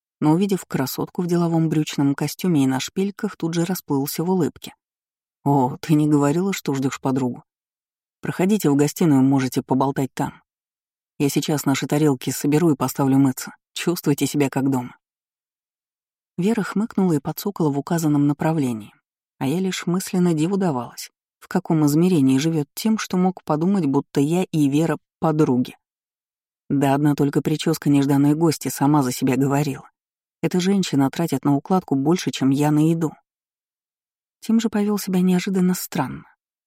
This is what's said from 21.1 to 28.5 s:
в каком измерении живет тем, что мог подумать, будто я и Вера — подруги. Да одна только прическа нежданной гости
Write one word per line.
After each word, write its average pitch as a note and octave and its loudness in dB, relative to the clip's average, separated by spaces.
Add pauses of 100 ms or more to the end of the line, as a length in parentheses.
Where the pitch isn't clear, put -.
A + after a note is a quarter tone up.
в - -20
каком E3 0
измерении D3 4
живет D#3 -2
тем, A3 0
что - -6
мог F#3 0
подумать, E3+ 0
будто C#3 0
я E3 0
и D3 0
Вера — D3+ 0 (200)
подруги. D3+ 0 (920)
Да C#3 2
одна D3 2
только C#3+ 0
прическа D#3 -2
нежданной C#3+ 4
гости D#3 0